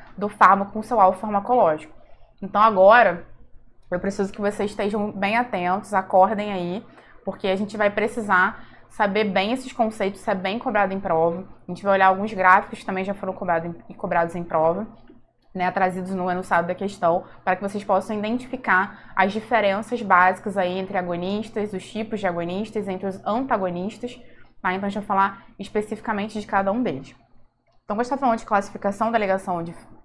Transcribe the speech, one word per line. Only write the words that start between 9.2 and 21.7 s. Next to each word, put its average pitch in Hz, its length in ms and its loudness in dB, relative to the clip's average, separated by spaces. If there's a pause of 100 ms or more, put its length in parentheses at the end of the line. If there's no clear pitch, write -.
bem 202 280 0
esses 262 180 -6
conceitos, 220 480 -2
isso - 120 -4
é 196 40 0
bem 190 240 -4
cobrado 202 340 0
em 190 60 -4
prova. 175 460 0 (220)
A 180 40 -8
gente 180 120 -10
vai 196 100 4
olhar 190 140 6
alguns 196 260 2
gráficos 185 460 4
que - 60 -18
também 190 200 -4
já 202 80 -4
foram 190 200 -8
cobrado 170 340 -2
em, 170 260 -14
cobrados 175 420 -2
em 170 80 -6
prova, 170 440 0 (680)
né, 180 160 -2
trazidos 185 420 -2
no 185 160 -2
enunciado 180 380 0
da 180 80 -4
questão, 180 480 0 (200)
para 185 120 0
que 185 60 -6
vocês 202 220 -6
possam 202 340 0
identificar 208 960 -2
as 190 160 2
diferenças 214 720 0
básicas 190 560 4
aí 180 200 0
entre 190 200 -6
agonistas, 196 760 -4